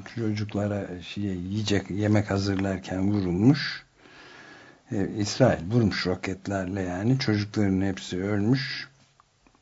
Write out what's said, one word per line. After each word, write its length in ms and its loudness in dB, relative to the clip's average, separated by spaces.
Çocuklara 720 -2
şey, 220 -8
yiyecek, 640 -2
yemek 400 2
hazırlarken 800 0
vurulmuş. 760 2
E, 160 0
İsrail 520 2
vurmuş 360 2
roketlerle 760 -4
yani. 360 0
Çocukların 640 2
hepsi 420 -2
ölmüş 680 0